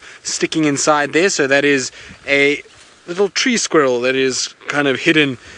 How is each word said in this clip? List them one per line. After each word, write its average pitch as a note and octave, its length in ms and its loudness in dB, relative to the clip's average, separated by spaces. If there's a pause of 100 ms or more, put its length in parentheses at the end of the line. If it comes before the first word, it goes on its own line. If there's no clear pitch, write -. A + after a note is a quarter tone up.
(220)
sticking - 420 -2
inside C#3+ 500 0
there. F3+ 160 2
So D3 160 -2
that C#3 180 2
is C#3 260 0 (360)
a C#3 360 2 (440)
little F3 240 -2
tree B3 260 0
squirrel C3 460 2
that C3 120 0
is C3 340 -2 (200)
kind C#3+ 200 0
of B2+ 120 0
hidden D3+ 380 2 (200)